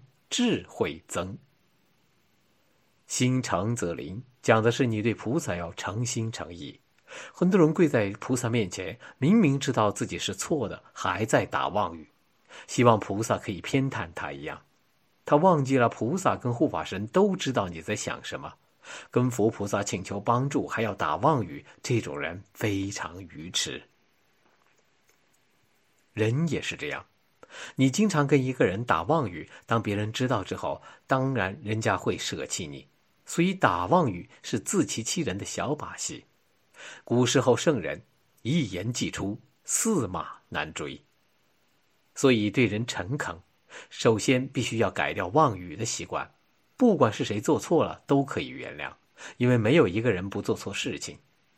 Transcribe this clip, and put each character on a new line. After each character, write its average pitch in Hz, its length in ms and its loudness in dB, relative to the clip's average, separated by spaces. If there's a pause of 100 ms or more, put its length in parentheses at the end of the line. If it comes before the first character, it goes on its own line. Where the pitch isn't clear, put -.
(300)
智 208 380 0
慧 80 400 -4
增。 92 300 -6 (1700)
心 127 340 2
诚 107 340 -2
则 85 180 -4
灵， 82 280 -10 (200)
讲 110 200 6
的 117 100 4
是 131 140 2
你 110 160 0
对 110 120 0
菩 123 260 -4
萨 107 160 -4
要 85 180 -6
诚 107 320 -6
心 113 260 -4
诚 82 220 -12
意。 80 260 -14 (520)
很 185 180 2
多 190 100 6
人 160 140 8
跪 175 140 6
在 113 220 2 (100)
菩 - 160 -2
萨 120 140 -2
面 110 200 0
前， 90 300 -8 (180)
明 170 180 4
明 143 240 6
知 135 120 -2
道 110 200 4
自 117 140 -4
己 87 140 -6
是 98 160 -4
错 135 320 -4
的， 85 240 -12
还 95 340 -4
在 127 200 2
打 131 240 -2
妄 85 280 -2
语， 78 120 -20 (580)
希 - 160 2
望 113 160 8
菩 101 240 -4
萨 104 140 0
可 - 140 -8
以 85 100 -8
偏 135 280 0
袒 92 240 -6
他 - 180 -8
一 71 120 -12
样。 151 180 -10 (640)
他 147 100 6
忘 160 280 6
记 131 140 2
了 117 100 6
菩 127 300 -2
萨 107 180 2
跟 120 180 -2
护 139 140 2
法 80 160 -4
神 98 240 -6
都 190 280 4
知 - 180 -2
道 101 160 0
你 82 120 -10
在 107 140 -4
想 - 280 -6
什 - 160 -10
么。 - 160 -14 (560)
跟 127 180 2
佛 113 200 2
菩 101 180 -4
萨 101 160 0
请 95 200 -6
求 101 160 -8
帮 123 300 0
助 139 180 -2
还 - 140 -4
要 107 120 0
打 80 240 -2
妄 127 280 2
语， 71 180 -12 (200)
这 117 180 0
种 73 180 -8
人 85 240 -8 (100)
非 98 360 -2
常 90 320 -10
愚 87 300 -14
痴。 - 320 -4 (2250)
人 117 360 0
也 117 120 -2
是 - 140 -6
这 151 120 -8
样， 69 180 -8 (680)
你 131 160 4
经 208 180 2
常 151 160 2
跟 143 180 4
一 127 80 0
个 127 140 2
人 101 180 0
打 85 200 2
妄 131 260 2
语， 80 200 -12 (160)
当 113 160 2
别 104 140 -2
人 107 160 -2
知 131 160 0
道 117 160 0
之 - 120 -8
后， 78 260 -6 (240)
当 135 300 0
然 98 280 -2
人 107 160 -2
家 107 160 2
会 90 220 -2
舍 76 280 -6
弃 - 220 -6
你。 69 200 -14 (360)
所 - 220 0
以 190 80 2
打 90 320 2
妄 139 260 2
语 87 180 -10 (120)
是 - 180 -4
自 185 260 -2
欺 - 180 -6
欺 - 180 -4
人 101 160 -4
的 104 80 -8
小 104 280 -4
把 - 220 -8
戏。 - 300 -10 (800)
古 120 200 2
时 131 140 4
候 123 160 6
圣 139 240 2
人 78 220 -6 (400)
一 143 300 0
言 98 200 -4
既 90 180 -4
出， 101 300 -6 (240)
驷 185 440 0
马 85 320 -8 (100)
难 156 240 -6
追。 - 280 -10 (1120)
所 135 160 6
以 104 180 4
对 120 160 2
人 107 200 -2
诚 110 320 -4
恳， 87 220 -8 (500)
首 113 300 2
先 131 280 2
必 131 140 -4
须 113 180 -2
要 98 120 2
改 76 220 -2
掉 90 140 -4
妄 120 300 4
语 87 200 -12
的 117 80 -6
习 - 180 -6
惯。 - 260 -6 (460)
不 226 220 4
管 117 160 4
是 151 100 -4
谁 107 160 -4
做 143 200 2
错 151 260 2
了， 80 220 -8
都 139 180 4
可 - 160 -6
以 135 60 -6
原 127 280 -12
谅， 147 160 -10 (460)
因 123 100 2
为 127 80 6
没 117 200 4
有 143 120 8
一 95 140 0
个 120 100 2
人 92 160 -2
不 101 140 -4
做 107 140 0
错 98 180 -8
事 98 240 -6
情。 - 220 -14 (380)